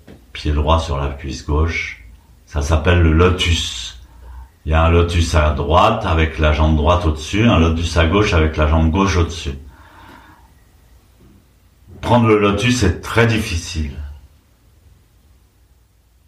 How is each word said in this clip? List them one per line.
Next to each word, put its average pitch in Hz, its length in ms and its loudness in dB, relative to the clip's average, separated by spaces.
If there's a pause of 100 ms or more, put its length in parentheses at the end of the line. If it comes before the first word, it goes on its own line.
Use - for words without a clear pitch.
(340)
pied - 180 -6
droit 76 280 0
sur - 200 -6
la 69 100 -4
cuisse 69 340 -12
gauche. 78 600 -4 (440)
Ça 73 140 -6
s'appelle 80 400 0
le 80 100 4
lotus. 82 880 0 (680)
Il 78 60 -4
y 76 40 2
a 82 100 4
un 82 40 4
lotus 85 460 2
à 76 140 2
droite 87 560 0
avec 80 340 -2
la 76 140 2
jambe 78 240 2
droite 85 280 2
au-dessus, 80 380 -2
un 101 160 4
lotus 80 380 0
à 85 80 2
gauche 98 280 2
avec 78 220 2
la 78 120 0
jambe 80 240 2
gauche 95 260 0
au-dessus. 80 380 -4 (2500)
Prendre 117 280 2
le 107 120 6
lotus 101 440 0
est 85 180 0
très 117 260 0
difficile. 85 680 -4 (2250)